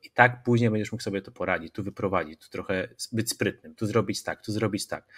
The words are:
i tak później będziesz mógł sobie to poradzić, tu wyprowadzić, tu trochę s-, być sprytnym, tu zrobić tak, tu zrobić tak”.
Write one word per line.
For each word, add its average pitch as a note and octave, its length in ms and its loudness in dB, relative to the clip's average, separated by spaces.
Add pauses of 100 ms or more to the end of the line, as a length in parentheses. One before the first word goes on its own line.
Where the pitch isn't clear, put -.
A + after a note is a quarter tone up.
i - 60 -20
tak B2 340 6
później A#2+ 260 4
będziesz G#2+ 220 0
mógł A2+ 120 -8
sobie G2 180 -4
to - 100 -18
poradzić, F2+ 420 -2
tu G#2 100 -6
wyprowadzić, F#2 560 -2
tu - 100 -20
trochę F#2 480 -4
s-, - 160 -12
być A2+ 160 -2
sprytnym, - 460 -4
tu A2+ 100 -4
zrobić G#2 380 0
tak, - 220 -8
tu G#2+ 60 -6
zrobić G#2 360 -2
tak”. - 200 -10 (100)